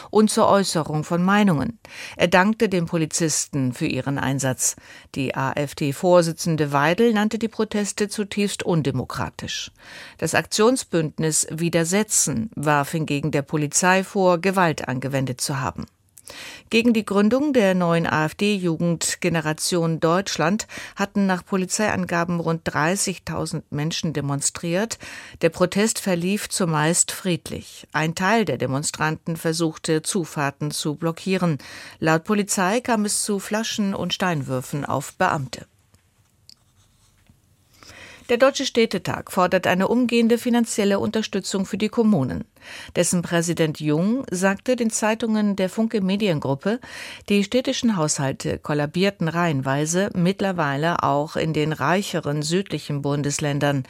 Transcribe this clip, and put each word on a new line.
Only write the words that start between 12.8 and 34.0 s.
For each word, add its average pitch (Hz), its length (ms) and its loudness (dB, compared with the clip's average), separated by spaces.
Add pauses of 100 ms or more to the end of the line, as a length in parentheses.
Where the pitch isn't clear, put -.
hingegen 147 400 -2
der 143 100 0
Polizei 165 600 2
vor, 185 340 2
Gewalt 180 500 0
angewendet 131 540 -4
zu 139 180 -4
haben. - 280 -6 (840)
Gegen 233 220 4
die 220 140 2
Gründung 233 480 2
der 196 200 4
neuen 170 320 2
A-F-D-Jugend 170 1160 0
Generation 165 800 0
Deutschland 175 640 0 (300)
hatten 196 280 0
nach 185 200 0
Polizeiangaben 180 960 -2
rund 165 240 -2
dreißigtausend 160 1080 -2
Menschen 151 400 -4
demonstriert. 160 880 -4 (420)
Der 165 80 4
Protest 190 500 0
verlief 185 500 -2
zumeist 160 640 0
friedlich. - 800 -6
Ein 160 200 0
Teil 208 300 2
der 143 140 -2
Demonstranten 156 800 -4
versuchte, 160 640 -2
Zufahrten 151 680 -4
zu 147 240 -4
blockieren. 165 640 0 (400)
Laut 160 260 2
Polizei 202 560 0
kam 220 240 0
es - 180 -2
zu 202 160 -2
Flaschen 208 560 -2
und - 180 -4